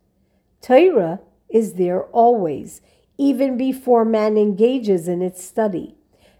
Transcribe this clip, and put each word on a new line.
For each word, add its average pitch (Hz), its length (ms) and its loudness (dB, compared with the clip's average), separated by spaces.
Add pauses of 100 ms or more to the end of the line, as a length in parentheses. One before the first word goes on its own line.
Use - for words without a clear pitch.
(600)
Torah 247 580 2 (300)
is 214 240 -2
there 180 320 -2
always, 226 760 0 (360)
even 269 400 -2
before 247 480 0
man 214 320 0
engages 208 680 0
in 175 140 -4
its 180 220 -8
study. - 520 -6 (440)